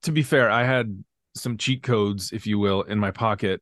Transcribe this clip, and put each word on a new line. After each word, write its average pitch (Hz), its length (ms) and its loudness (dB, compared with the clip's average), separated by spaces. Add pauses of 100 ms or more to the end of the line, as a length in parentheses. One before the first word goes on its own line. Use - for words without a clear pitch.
to 156 100 -2
be 151 100 2
fair, 127 280 4
I 117 140 4
had 117 380 0 (340)
some 120 220 -6
cheat 127 240 -2
codes, 101 500 0
if 110 140 -10
you 104 140 0
will, 98 220 2
in 104 140 -6
my 101 140 0
pocket, 101 520 -2